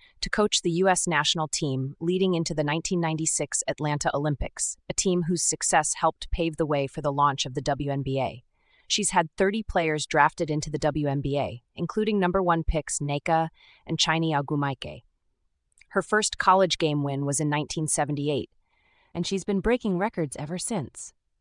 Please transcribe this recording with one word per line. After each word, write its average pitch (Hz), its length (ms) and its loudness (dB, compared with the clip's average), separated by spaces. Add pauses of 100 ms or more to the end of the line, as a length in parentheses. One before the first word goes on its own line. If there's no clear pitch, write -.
(220)
to - 80 -6
coach - 320 2
the 175 100 0
U 185 180 4
S 180 180 2
national 156 400 0
team 135 520 -2
leading 185 340 2
into 165 200 0
the 151 100 0
nineteen 165 360 0
ninety-six 160 680 -2
Atlanta 147 460 0
Olympics, - 600 -2 (140)
a - 40 -8
team 180 300 2
whose 165 180 0
success - 540 2
helped - 340 -2
pave 165 280 0
the 160 80 0
way 143 220 0
for 151 140 -8
the 143 120 0
launch 143 320 2
of 131 80 -8
the 143 80 -4
W 143 280 -2
N 139 140 -2
B 135 160 -2
A. 123 240 -4 (420)
She's - 260 -2
had 170 260 2
thirty 202 260 2
players 156 420 0
drafted 156 460 2
into 151 180 -2
the 147 80 -4
W 147 300 0
N 139 140 0
B 139 180 -2
A, 120 240 -6 (100)
including 214 460 0
number 185 240 2
one 165 200 2
picks - 360 -2
Nneka 151 480 0 (400)
and 160 100 -2
Chiney 165 360 0
Ogwumike. 143 680 -4 (840)
Her 196 120 0
first - 360 0
college 185 400 4
game 147 240 0
win 139 240 -2
was 139 140 0
in 151 100 0
nineteen 151 380 -2
seventy-eight, 147 600 -2 (640)
and 170 120 -4
she's 190 200 -2
been 196 160 0
breaking 214 360 2
records 175 400 -2
ever 151 200 -6
since. - 560 -6 (280)